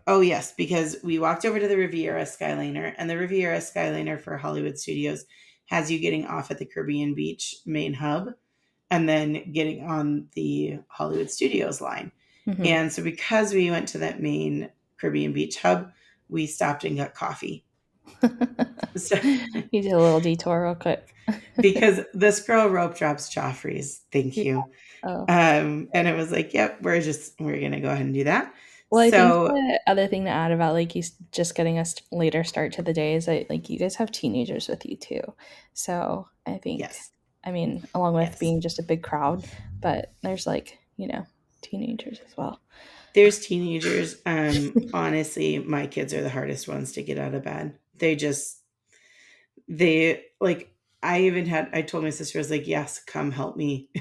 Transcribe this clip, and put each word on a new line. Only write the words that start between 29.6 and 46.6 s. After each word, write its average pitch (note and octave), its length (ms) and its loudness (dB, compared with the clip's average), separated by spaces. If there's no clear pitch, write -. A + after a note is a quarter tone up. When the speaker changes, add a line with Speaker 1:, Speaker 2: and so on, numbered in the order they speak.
Speaker 2:
other G3 160 4
thing F#3+ 180 -2
to F#3 60 0
add E3 220 2
about, E3 220 2
like, E3+ 200 0
you F3 60 -2
s-, - 160 -8
just E3+ 240 -2
getting E3 220 2
a E3 60 0
st-, - 280 -10
later E3 320 2
start - 300 -2
to - 80 -6
the E3+ 100 0
day D#3 220 0
is E3 120 0
that, E3 240 0
like, E3 180 -4
you - 100 -6
guys F#3 180 -2
have G#3+ 160 -2
teenagers - 560 -4
with - 180 -6
you - 100 -10
too. - 240 -8
So F3+ 540 -4
I F#3+ 120 -6
think, - 220 -6
Speaker 1:
Yes. - 300 -12
Speaker 2:
I F#3 60 -8
mean, F3 340 -4
along F3 200 2
with E3 160 2
Speaker 1:
Yes. - 80 -16
Speaker 2:
being E3 220 2
just E3 180 -4
a E3 60 -4
big E3 180 0
crowd, D3+ 420 -2
but - 320 -2
there's, F#3+ 240 -4
like, - 320 -4
you G3 120 -8
know, - 180 -8
teenagers A3+ 640 -10
as - 100 -20
well. - 240 -8
Speaker 1:
There's G#3 260 8
teenagers. E3+ 760 -2
Um, D3+ 480 0
Speaker 2:
<laughs> - 100 -12
Speaker 1:
honestly, D#3 640 0
my C#3+ 300 -4
kids C#3 260 -6
are D2+ 80 -2
the C3 80 -2
hardest C#2 380 -6